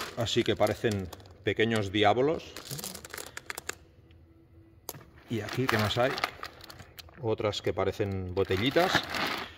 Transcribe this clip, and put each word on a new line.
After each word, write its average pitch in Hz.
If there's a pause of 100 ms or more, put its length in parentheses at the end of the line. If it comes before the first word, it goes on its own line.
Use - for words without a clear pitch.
(180)
así 117
que 110
parecen 104 (360)
pequeños 107
diablos. 107 (2750)
Y 113
aquí, 123
¿qué 113
más 104
hay? 131 (1120)
Otras 107
que 101
parecen 95
botellitas. 113 (640)